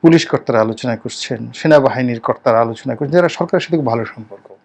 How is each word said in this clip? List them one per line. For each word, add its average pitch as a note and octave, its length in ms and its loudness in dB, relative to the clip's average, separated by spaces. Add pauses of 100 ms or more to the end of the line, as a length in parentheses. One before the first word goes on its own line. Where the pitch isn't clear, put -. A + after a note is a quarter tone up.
পুলিশ E3 260 6
কর্তারা B2 340 0
আলোচনা A2+ 340 -2
করছেন, A#2 560 -10
সেনাবাহিনীর B2+ 680 2
কর্তারা A#2 420 0
আলোচনা A#2 340 -4
করছেন, C#3+ 200 -4
যারা F3 140 4
সরকারের F3 320 -4
সাথে E3 160 -2
খুব C#3+ 80 -2
ভালো A#2 200 -2
সম্পর্ক - 420 -18 (180)